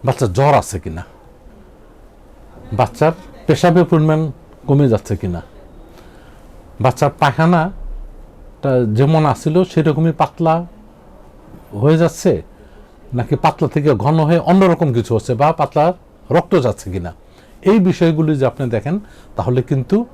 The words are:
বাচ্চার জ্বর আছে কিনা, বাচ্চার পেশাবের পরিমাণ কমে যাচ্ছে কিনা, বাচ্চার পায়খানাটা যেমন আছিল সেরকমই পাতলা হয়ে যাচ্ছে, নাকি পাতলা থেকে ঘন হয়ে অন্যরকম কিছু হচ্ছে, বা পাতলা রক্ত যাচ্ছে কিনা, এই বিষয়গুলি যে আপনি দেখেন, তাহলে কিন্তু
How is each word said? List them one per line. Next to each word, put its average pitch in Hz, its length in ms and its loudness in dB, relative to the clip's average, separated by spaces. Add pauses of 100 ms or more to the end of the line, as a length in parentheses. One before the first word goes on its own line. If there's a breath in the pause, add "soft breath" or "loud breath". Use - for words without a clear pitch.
বাচ্চার 127 280 -2
জ্বর 139 200 2
আছে 95 260 -2
কিনা, 82 240 -12 (1700)
বাচ্চার 123 380 0 (360)
পেশাবের 170 380 4
পরিমাণ 156 460 0 (360)
কমে 139 220 2
যাচ্ছে 107 280 -2
কিনা, 87 240 -6 (1400 loud breath)
বাচ্চার 135 380 0
পায়খানাটা - 1500 -2 (220)
যেমন 156 320 2
আছিল 156 380 0
সেরকমই 156 480 0
পাতলা 160 540 -2 (1160)
হয়ে 156 160 4
যাচ্ছে, 165 340 0 (840 soft breath)
নাকি 120 220 -2
পাতলা - 320 -2
থেকে 151 260 0
ঘন 139 260 0
হয়ে 160 200 2
অন্যরকম 175 540 2
কিছু 117 220 -2
হচ্ছে, 117 200 -4
বা 143 160 2
পাতলা 160 420 0 (380)
রক্ত 165 240 0
যাচ্ছে 120 360 -2
কিনা, 87 200 -8 (600 soft breath)
এই 226 80 4
বিষয়গুলি 160 560 2
যে 135 100 0
আপনি 123 240 -4
দেখেন, 143 300 -4 (360 loud breath)
তাহলে 123 260 0
কিন্তু 143 520 -2